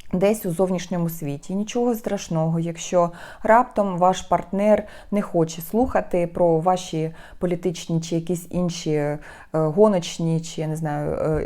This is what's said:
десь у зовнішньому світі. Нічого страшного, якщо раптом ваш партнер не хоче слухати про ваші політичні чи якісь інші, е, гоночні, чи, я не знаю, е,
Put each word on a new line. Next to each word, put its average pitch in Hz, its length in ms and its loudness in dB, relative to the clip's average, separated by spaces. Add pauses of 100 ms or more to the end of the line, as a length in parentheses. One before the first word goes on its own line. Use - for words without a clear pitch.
(120)
десь 202 340 2
у 185 40 0
зовнішньому 175 580 0
світі. 147 460 -6
Нічого 240 400 0
страшного, 165 640 -2
якщо 170 500 0 (320)
раптом 214 560 4
ваш 185 240 4
партнер 196 600 2 (280)
не 202 120 0
хоче 165 400 0
слухати 190 720 0
про 170 260 4
ваші 165 540 -2 (240)
політичні 175 640 -2
чи 165 140 -6
якісь 170 360 -2
інші, 170 420 -2
е, 147 260 0 (340)
гоночні, 165 880 2
чи, 160 200 -10
я 156 60 -4
не 156 100 -4
знаю, 151 360 -4
е, 156 340 0